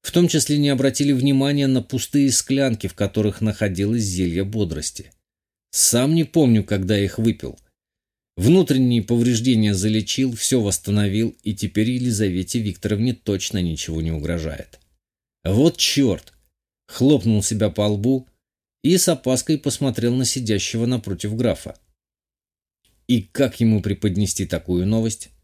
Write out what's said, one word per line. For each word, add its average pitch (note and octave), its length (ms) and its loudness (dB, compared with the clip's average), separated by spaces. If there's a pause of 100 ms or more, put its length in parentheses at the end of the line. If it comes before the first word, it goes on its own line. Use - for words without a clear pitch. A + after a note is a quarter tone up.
В - 80 -12
том F3 160 4
числе D3 320 0
не C#3+ 100 2
обратили C#3 440 0
внимания C#3 520 2
на C3 160 2
пустые C#3 500 0
склянки, C3 540 0
в F#2 80 -6
которых G#2 480 -2
находилось G#2 640 -2
зелье F#2 400 -2
бодрости. G2 680 -6 (600)
Сам C3 420 2
не E3 120 2
помню, A#2+ 380 4
когда G2+ 360 0
их G2 180 -2
выпил. A2 400 -2 (800)
Внутренние C3 680 4
повреждения A#2 720 2
залечил, A2 640 -2
всё B2 260 0
восстановил, G#2 800 0
и G#2 140 -4
теперь G#2+ 340 -2
Елизавете A2 720 -2
Викторовне G#2+ 560 -2
точно G2 440 -4
ничего E2 440 -4
не D#2+ 80 -4
угрожает. D#2 680 -8 (640)
«Вот C3 340 2
чёрт!» - 560 0 (520)
Хлопнул B2 560 2
себя G#2 300 -2
по G#2 160 -2
лбу A#2 400 -2 (560)
и E3+ 160 4
с - 80 0
опаской D3+ 500 0
посмотрел B2 560 -2
на B2+ 120 0
сидящего A2+ 600 -2
напротив G#2+ 500 -4
графа. A2+ 400 -2 (1300)
И A#2 160 2
как - 360 -2
ему A2 220 4
преподнести G2 640 -2
такую F2 400 -2
новость? A2+ 460 -2 (120)